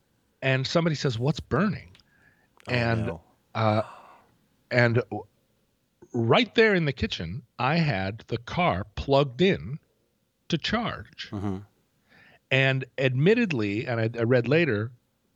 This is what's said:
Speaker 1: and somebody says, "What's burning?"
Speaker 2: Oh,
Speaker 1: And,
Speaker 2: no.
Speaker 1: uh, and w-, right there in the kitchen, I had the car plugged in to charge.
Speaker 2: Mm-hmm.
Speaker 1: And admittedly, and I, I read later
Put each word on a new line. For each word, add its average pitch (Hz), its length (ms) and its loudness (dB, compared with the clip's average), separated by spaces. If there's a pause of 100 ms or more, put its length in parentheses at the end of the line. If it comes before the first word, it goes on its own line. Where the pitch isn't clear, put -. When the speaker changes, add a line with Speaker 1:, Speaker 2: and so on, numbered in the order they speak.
(420)
Speaker 1:
and 131 240 0
somebody 165 300 0
says, 120 240 -4
"What's 135 220 -2
burning?" - 480 -4 (800)
Speaker 2:
Oh, - 40 -6
Speaker 1:
And, 117 340 0
Speaker 2:
no. 85 140 -8 (320)
Speaker 1:
uh, 110 280 2 (880)
and 120 260 4
w-, 107 300 -4 (880)
right 143 420 2
there 220 180 6
in 170 120 2
the 139 80 0
kitchen, 95 480 -6 (180)
I 135 160 2
had 113 520 -2
the 117 100 -4
car 120 480 -2 (100)
plugged 135 460 0
in 151 360 0 (680)
to 170 100 -2
charge. - 720 -8
Speaker 2:
Mm-hmm. 98 260 -6 (920)
Speaker 1:
And 135 360 2 (120)
admittedly, 135 920 2
and 117 120 -2
I, 113 180 0
I 117 60 0
read 117 240 2
later 127 440 2 (440)